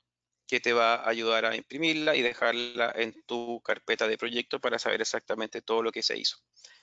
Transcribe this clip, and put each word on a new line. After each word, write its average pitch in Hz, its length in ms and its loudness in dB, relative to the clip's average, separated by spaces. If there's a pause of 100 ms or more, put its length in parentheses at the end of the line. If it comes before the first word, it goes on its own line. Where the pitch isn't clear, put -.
(480)
que 123 120 0
te 120 140 2
va 117 220 6
a 113 140 0
ayudar 113 360 2
a 113 100 0
imprimirla 156 600 0
y 135 60 2
dejarla 120 760 0
en 113 280 -4
tu 120 380 -6
carpeta 110 460 0
de 110 100 0
proyecto 120 420 -4
para 117 200 0
saber 107 220 -2
exactamente 113 600 -4
todo 113 220 0
lo 113 80 -2
que 113 120 -6
se - 140 -2
hizo. - 200 -4 (460)